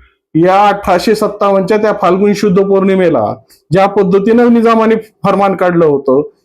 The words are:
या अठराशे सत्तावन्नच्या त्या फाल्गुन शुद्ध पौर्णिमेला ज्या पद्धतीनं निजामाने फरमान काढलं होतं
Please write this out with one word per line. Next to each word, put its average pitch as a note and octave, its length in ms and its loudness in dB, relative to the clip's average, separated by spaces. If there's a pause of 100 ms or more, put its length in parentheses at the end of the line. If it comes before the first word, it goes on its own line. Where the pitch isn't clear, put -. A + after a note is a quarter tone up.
(360)
या F#3 320 2
अठराशे G3+ 480 -2
सत्तावन्नच्या G3+ 600 -2
त्या G#3 240 0
फाल्गुन F#3+ 320 0
शुद्ध G3 300 0
पौर्णिमेला F#3 720 0 (360)
ज्या F#3+ 160 2
पद्धतीनं G#3 680 0
निजामाने A3+ 420 2
फरमान G3 600 -4
काढलं F3 300 0
होतं C#3 360 0 (240)